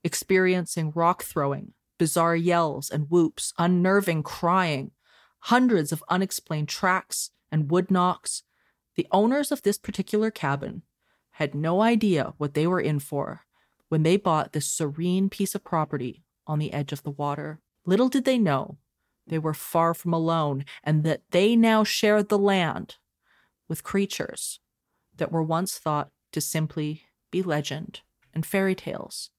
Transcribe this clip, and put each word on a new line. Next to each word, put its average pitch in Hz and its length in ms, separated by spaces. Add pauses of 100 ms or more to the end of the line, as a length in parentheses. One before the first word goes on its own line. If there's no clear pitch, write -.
Experiencing 180 880
rock 170 300
throwing, - 480 (260)
bizarre 170 380
yells 170 540
and 151 200
whoops, 165 480
unnerving 180 680
crying, 170 680 (520)
hundreds 233 500
of 156 160
unexplained 170 580
tracks - 640 (180)
and 151 220
wood 180 180
knocks, 180 540 (540)
the 175 120
owners 254 440
of 269 80
this 202 160
particular 208 520
cabin 143 520 (500)
had 147 240
no 165 260
idea 214 560
what 147 180
they 156 120
were 180 140
in 147 180
for - 460 (420)
when 160 160
they 170 140
bought 165 340
this 151 160
serene 175 600
piece - 260
of 196 80
property 147 600 (200)
on 151 140
the 151 140
edge 143 180
of 143 120
the 156 60
water. 147 520 (240)
Little 220 240
did 254 160
they 262 120
know 151 420 (460)
they 160 140
were 156 140
far 165 400
from 170 180
alone 160 540 (180)
and 151 220
that 160 160 (100)
they 202 240
now 226 300
shared 208 420
the 208 100
land 196 600 (720)
with - 160
creatures - 760 (560)
that - 160
were 165 120
once 165 340
thought 147 320 (220)
to 156 100
simply 156 640 (280)
be 185 100
legend 151 600 (320)
and 160 120
fairy 190 300
tales. - 640